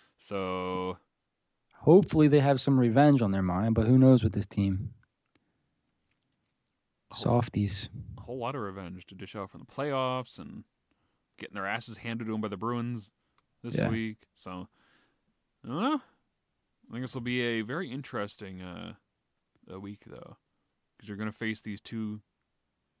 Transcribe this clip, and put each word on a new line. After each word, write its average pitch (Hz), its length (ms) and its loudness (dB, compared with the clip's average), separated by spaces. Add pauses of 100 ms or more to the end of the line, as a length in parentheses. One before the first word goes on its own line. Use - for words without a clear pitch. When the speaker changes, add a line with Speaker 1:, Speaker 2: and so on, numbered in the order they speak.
(180)
Speaker 1:
So 92 800 -4 (800)
Speaker 2:
Hopefully 156 500 6
they 143 120 6
have 135 200 4
some 139 180 4
revenge 127 440 6
on 101 80 2
their 95 120 0
mind, 95 320 2
but 110 120 2
who 127 120 8
knows 131 260 10
with 98 80 4
this 98 140 -2
team? 98 440 0 (2250)
Speaker 1:
Ho- - 40 -10 (240)
Speaker 2:
Softies. 104 480 -2 (300)
Speaker 1:
A - 40 -16
whole 123 160 -10
lot 127 180 -6
of 120 60 -6
revenge 95 440 -10
to 98 80 -20
dish 95 220 -14
out 98 140 -8
from - 100 -20
the - 60 -20
playoffs 131 720 -6
and - 260 -16 (760)
getting - 160 -16
their 98 120 -6
asses 110 320 -8
handed 117 280 -8
to 110 60 -4
them 107 80 -4
by 107 80 -4
the 98 80 -8
Bruins 117 540 -6 (520)
this 120 160 -6
Speaker 2:
Yeah. - 100 0
Speaker 1:
week. 110 300 -4 (160)
So 92 340 -14 (960)
huh? 220 320 -4 (920)
I - 40 -18
think 120 120 -8
this 123 100 -10
will 131 80 -8
be 123 180 -4
a 117 220 -2
very 135 280 -8
interesting, 101 720 -8
uh, 90 320 -12 (720)
a 92 120 -14
week, 101 260 -14
though, - 300 -18 (640)
'cause 104 100 -20
you're 104 80 -10
gonna 107 160 -6
face 110 280 -6
these 101 200 -12
two 107 400 -8 (800)